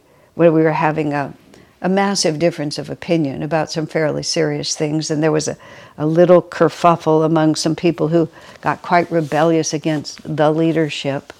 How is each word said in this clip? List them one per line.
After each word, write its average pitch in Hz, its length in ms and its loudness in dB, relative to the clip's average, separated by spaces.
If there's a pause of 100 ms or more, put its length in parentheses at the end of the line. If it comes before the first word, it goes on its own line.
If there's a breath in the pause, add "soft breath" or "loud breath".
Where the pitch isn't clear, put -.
(360 soft breath)
where 165 160 4
we 160 120 4
were 160 80 2
having 156 420 -2
a, 143 200 -4 (480 soft breath)
a 185 80 -2
massive 190 500 0
difference 151 380 -2
of 147 120 -10
opinion 156 540 -2
about 156 280 -2
some 156 140 -4
fairly 147 380 -2
serious 147 520 -4
things, 156 360 -4
and 156 100 -2
there 160 100 2
was 151 160 0
a, - 100 -6 (400 loud breath)
a 151 80 -4
little 170 360 6
kerfuffle 160 840 2
among 156 300 2
some 160 200 -2
people 160 320 -2
who 170 200 2 (340 loud breath)
got 143 200 -4
quite 175 300 0
rebellious 160 600 0
against 151 500 -6
the 151 280 0
leadership, 156 880 -2